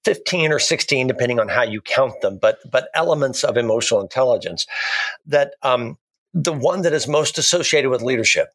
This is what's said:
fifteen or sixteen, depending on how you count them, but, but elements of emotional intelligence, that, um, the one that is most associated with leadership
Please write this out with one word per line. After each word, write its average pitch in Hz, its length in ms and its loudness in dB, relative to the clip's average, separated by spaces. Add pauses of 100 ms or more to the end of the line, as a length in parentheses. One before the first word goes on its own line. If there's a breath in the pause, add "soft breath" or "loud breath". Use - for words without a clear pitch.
fifteen 160 480 0
or 143 60 0
sixteen, 135 480 0
depending 123 320 0
on 104 100 0
how 120 140 2
you 107 180 -4
count - 400 -2
them, 98 200 -2
but, 110 180 2 (120)
but 127 240 -2
elements 151 480 0
of 110 140 0
emotional 113 420 2
intelligence, 104 680 -2 (600 loud breath)
that, 143 380 0
um, 127 340 0 (360)
the 170 200 0
one 170 300 0
that 165 100 2
is 151 140 0
most 147 300 0
associated 156 520 2
with 127 120 0
leadership 120 540 2